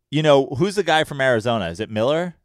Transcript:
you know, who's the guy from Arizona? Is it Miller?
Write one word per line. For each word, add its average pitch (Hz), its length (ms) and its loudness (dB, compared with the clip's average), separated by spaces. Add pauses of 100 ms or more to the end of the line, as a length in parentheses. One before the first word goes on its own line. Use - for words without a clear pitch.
(100)
you 151 120 -2
know, 139 240 6 (120)
who's 185 160 0
the 202 80 -2
guy 160 220 2
from 143 160 -8
Arizona? 117 480 0
Is 85 100 -10
it 107 120 -6
Miller? 147 440 -2 (100)